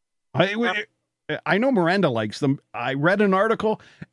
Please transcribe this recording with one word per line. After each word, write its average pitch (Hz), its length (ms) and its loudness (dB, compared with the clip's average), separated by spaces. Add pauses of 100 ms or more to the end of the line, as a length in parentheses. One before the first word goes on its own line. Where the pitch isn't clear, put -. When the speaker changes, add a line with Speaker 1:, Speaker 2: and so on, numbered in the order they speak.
(340)
Speaker 1:
I, 180 180 0
w- 226 200 -2 (580)
Speaker 2:
Yeah. 151 160 -6
Speaker 1:
I 165 120 2
know 262 140 2
Miranda 180 380 2
likes 110 300 -4
them. 143 200 0 (140)
I 120 200 -4
read 170 280 2
an 202 120 4
article, 214 480 0 (320)